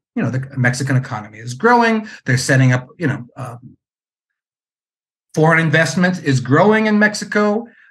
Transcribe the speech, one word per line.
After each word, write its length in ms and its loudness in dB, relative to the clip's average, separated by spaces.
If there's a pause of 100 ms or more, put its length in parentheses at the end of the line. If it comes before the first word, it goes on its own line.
(140)
You 80 -4
know, 80 -2
the 160 -6 (100)
Mexican 400 -2
economy 420 -6
is 160 -14
growing. 520 2 (180)
They're 120 0
setting 360 2
up, 160 -4 (100)
you 80 -4
know, 200 -6 (100)
um, 400 -16 (1600)
foreign 260 4
investment 600 0
is 180 0
growing 460 2
in 120 2
Mexico. 680 -2 (240)